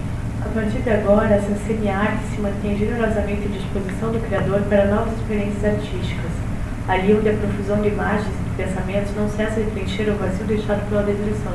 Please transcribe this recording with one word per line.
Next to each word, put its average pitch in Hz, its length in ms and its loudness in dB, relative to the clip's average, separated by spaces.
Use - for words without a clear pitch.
A - 100 -4
partir 214 240 -2
de 247 120 -2
agora, 208 440 4
essa 202 180 2
semiarte 208 560 0
se - 80 -2
mantém 202 380 -2
generosamente 208 640 0
à 208 80 -2
disposição 196 640 -2
do 226 100 0
criador 196 460 0
para 202 180 6
novas 220 320 2
experiências 208 460 0
artísticas, - 680 0
ali 190 260 4
onde 214 160 4
a 208 60 4
profusão 202 480 0
de 208 60 2
imagens 185 420 0
e - 140 -4
de - 180 -2
pensamentos 190 540 -2
não 208 120 0
cessa 214 320 0
de 208 120 0
preencher 196 380 -2
o 202 60 0
vazio 190 300 -2
deixado 202 420 0
pela 208 140 2
destruição 202 520 0